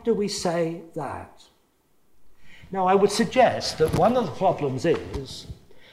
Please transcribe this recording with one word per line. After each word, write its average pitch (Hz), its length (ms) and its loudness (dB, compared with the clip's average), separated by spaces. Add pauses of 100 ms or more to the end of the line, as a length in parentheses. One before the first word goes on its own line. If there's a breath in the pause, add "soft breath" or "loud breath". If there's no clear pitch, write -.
do 233 100 2
we 202 140 0
say 170 540 -2 (120)
that?" 101 480 -10 (1300 soft breath)
Now, 185 160 0
I 185 80 6
would 196 160 4
suggest 202 680 2
that 156 200 2
one 220 180 4
of 233 100 0
the 135 60 -8
problems 143 520 -2
is - 640 -4 (440 soft breath)